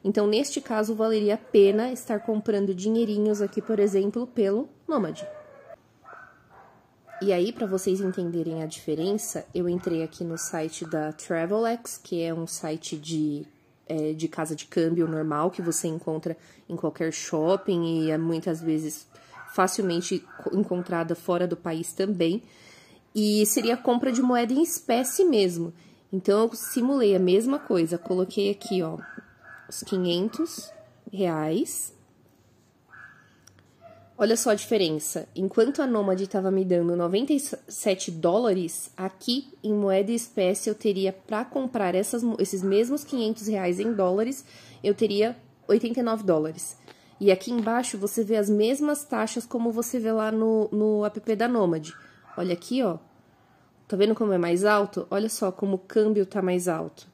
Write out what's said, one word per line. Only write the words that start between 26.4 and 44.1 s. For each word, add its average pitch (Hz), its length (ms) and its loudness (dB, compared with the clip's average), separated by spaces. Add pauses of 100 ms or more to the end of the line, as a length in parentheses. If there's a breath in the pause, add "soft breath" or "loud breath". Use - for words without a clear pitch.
eu 233 100 0
simulei 240 640 2
a 185 40 4
mesma 220 400 4
coisa. 170 380 0
Coloquei 185 540 0
aqui, 196 300 -2
ó, 160 160 -4 (680)
os - 160 -12
quinhentos 185 880 -2 (400)
reais. 170 840 -2 (2250)
Olha 233 200 2
só 233 140 0
a 208 40 4
diferença. 165 800 -2
Enquanto 226 460 0
a 269 60 0
Nômade 196 380 0
tava 190 240 -2
me 190 140 2
dando 175 320 2
noventa 196 380 0
e 269 60 2 (280)
sete - 440 -2
dólares, 180 840 0
aqui, 240 560 -6 (100)
em 214 120 0
moeda 202 360 2
e 233 60 0
espécie, 202 540 -2
eu 208 60 -2
teria 190 360 0
pra 214 320 -6
comprar 233 520 -2
essas 226 280 0
mo-, 233 160 0
esses 190 240 -2
mesmos 233 400 2
quinhentos 220 440 -2
reais 185 300 0
em 214 140 0
dólares, 208 540 0 (360 loud breath)